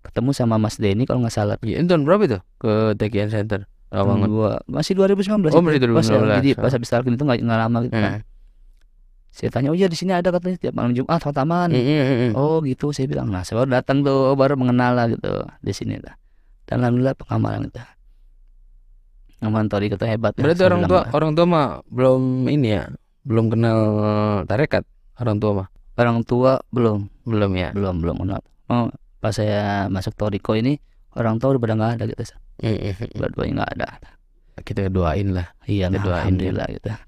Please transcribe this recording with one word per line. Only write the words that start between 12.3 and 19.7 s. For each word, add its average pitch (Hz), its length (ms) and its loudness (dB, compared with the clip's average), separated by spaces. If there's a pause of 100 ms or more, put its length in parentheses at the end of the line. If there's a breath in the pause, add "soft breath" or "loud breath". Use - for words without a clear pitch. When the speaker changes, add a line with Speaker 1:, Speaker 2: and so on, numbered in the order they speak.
Speaker 1:
"Oh 151 280 2
gitu," 143 300 -4
saya 131 140 -4
bilang. 135 220 -4
Nah, 92 140 -2
saya 110 160 -6
baru 135 140 2
datang 127 300 0
tuh, 135 320 2
baru 135 200 4
mengenal 123 400 2
lah 120 120 2
gitu 110 240 -2 (280)
di - 140 -6
sini 107 240 -6
lah. - 240 -16 (440)
Dan 117 160 -2
alhamdulillah 123 340 2
pengamalan 107 500 -4
itu. - 160 -14 (1600)
Ngamal 107 320 0